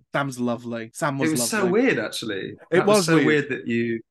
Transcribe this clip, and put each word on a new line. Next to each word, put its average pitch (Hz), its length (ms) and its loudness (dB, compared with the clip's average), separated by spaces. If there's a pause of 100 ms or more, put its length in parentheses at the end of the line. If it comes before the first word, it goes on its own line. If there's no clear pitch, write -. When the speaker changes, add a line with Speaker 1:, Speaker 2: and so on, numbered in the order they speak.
(120)
Speaker 1:
Sam's 139 260 -4
lovely. 120 560 -6
Sam 139 240 -4
was 156 120 0
Speaker 2:
It - 20 0
was 120 200 -2
Speaker 1:
lovely. 202 160 0
Speaker 2:
so 175 40 2
weird, 214 260 2
actually. 107 520 -6
Speaker 1:
It - 80 -16 (120)
Speaker 2:
That 175 160 4
was 208 120 6
Speaker 1:
was 180 80 2
Speaker 2:
so 165 100 4
Speaker 1:
weird. 147 100 4
Speaker 2:
weird 147 240 2
that 123 160 -6
you, 117 340 -2 (100)